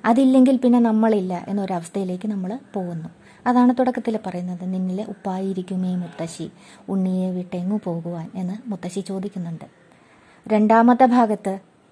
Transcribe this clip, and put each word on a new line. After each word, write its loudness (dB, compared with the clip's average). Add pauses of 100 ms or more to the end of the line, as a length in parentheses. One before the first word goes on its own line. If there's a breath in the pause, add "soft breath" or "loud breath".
അതില്ലെങ്കിൽ 6
പിന്നെ 4
നമ്മളില്ല 2 (140)
എന്നൊരവസ്ഥയിലേക്ക് -4
നമ്മൾ -6 (220)
പോകുന്നു. -8 (380 loud breath)
അതാണ് 6
തുടക്കത്തിൽ 0
പറയുന്നത്, -8 (100)
"നിന്നിലെ -4
ഉപ്പായിരിക്കുമേ -6
മുത്തശ്ശി, -8 (420 loud breath)
ഉണ്ണിയെ -2
വിട്ടെങ്ങു -6
പോകുവാൻ" -8
എന്ന് -6 (100)
മുത്തശ്ശി -8
ചോദിക്കുന്നുണ്ട്. -10 (800 soft breath)
രണ്ടാമത്തെ 6
ഭാഗത്ത്, 2 (380)